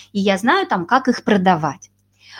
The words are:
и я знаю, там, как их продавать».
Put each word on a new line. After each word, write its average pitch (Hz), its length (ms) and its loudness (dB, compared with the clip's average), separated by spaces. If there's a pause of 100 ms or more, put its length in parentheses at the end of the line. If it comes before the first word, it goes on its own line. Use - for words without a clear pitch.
(140)
и 202 60 -4
я 196 180 0
знаю, 311 300 0
там, 185 180 -2
как 269 220 0
их 240 160 -2
продавать». 180 640 0 (500)